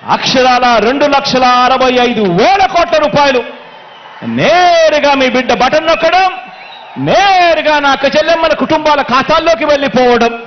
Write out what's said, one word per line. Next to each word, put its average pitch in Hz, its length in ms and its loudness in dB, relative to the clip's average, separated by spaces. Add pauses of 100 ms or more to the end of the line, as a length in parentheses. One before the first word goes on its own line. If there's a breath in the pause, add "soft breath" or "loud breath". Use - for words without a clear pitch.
(160)
అక్షరాల 254 500 0 (220)
రెండు 277 180 0 (100)
లక్షల 254 300 0 (200)
అరవై 254 260 0 (160)
ఐదు 220 160 -2 (160)
వేల 381 240 2 (100)
కోట్ల 339 300 0
రూపాయలు 277 380 0 (1000)
నేరుగా 311 800 2
మీ 262 160 0
బిడ్డ 254 160 -2 (100)
బటన్ 302 280 0
నొక్కడం, 330 360 0 (840)
నేరుగా 330 760 2
నా 285 120 2
అక్క 269 100 -6 (100)
చెల్లెమ్మల 320 460 0
కుటుంబాల 302 400 0 (100)
ఖాతాల్లోకి 311 600 0
వెళ్ళిపోవడం 240 600 2 (140)